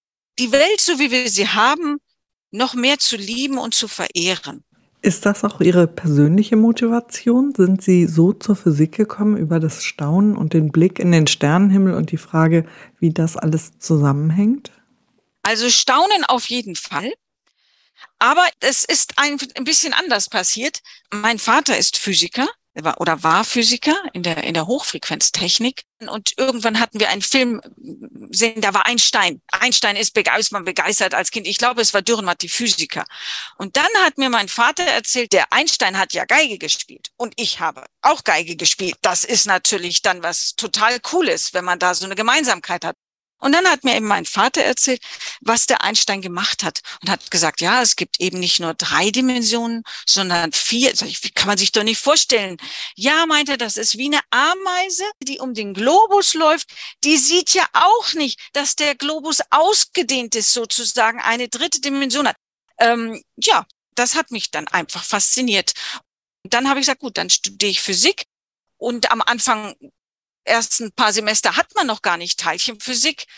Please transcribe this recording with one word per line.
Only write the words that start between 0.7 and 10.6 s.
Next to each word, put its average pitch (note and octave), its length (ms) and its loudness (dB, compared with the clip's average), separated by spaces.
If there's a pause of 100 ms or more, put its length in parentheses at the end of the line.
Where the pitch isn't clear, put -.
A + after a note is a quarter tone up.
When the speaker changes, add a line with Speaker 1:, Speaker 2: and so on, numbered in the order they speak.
Speaker 1:
so E4 160 2
wie C#4 120 0
wir B3 200 0
sie G3+ 180 0
haben, C#4+ 480 2 (540)
noch B3 240 -4
mehr C4 240 2
zu - 180 0
lieben A#3+ 400 -4
und A#3 180 -4
zu A3 140 -2
verehren. - 760 -6 (400)
Speaker 2:
Ist - 220 0
das G#3 160 0
auch - 180 -4
Ihre F3 280 6
persönliche D#3+ 680 2
Motivation? A#3 1000 2
Sind F#3+ 260 4
Sie F3+ 240 6
so E3 260 4
zur - 220 0
Physik D#3+ 380 2
gekommen G#3 440 0
über E3 220 0
das D#3 240 -2
Staunen F#3 540 2
und D#3 160 -2
den D#3 180 4